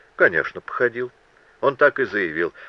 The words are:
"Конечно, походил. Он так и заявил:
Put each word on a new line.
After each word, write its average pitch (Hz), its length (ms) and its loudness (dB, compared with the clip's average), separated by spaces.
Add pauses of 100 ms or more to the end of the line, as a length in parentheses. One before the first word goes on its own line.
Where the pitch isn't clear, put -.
(160)
"Конечно, 90 440 0
походил. 123 500 -4 (500)
Он 131 160 0
так 143 220 4
и 135 60 0
заявил: 87 480 -2 (160)